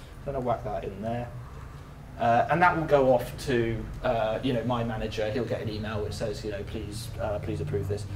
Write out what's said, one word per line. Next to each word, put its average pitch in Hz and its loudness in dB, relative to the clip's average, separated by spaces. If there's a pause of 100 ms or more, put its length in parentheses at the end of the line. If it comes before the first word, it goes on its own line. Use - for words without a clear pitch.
(240)
Then 139 -4
I'll 123 -2
whack 117 0
that 101 -4
in 98 -6
there. 117 -2 (920)
Uh, 117 6
and 165 4
that 170 6
will 151 0
go 135 8
off - 0 (100)
to, 117 2 (220)
uh, 110 2
you 131 2
know, 117 0
my 120 0
manager. 110 -2
He'll 113 0
get 110 -2
an 107 -2
email 107 -2
which - -4
says, - -4
you 107 -4
know, 101 -4
"Please, 107 -6 (120)
uh, 104 -2
please 107 -2
approve - -2
this." 101 -2 (120)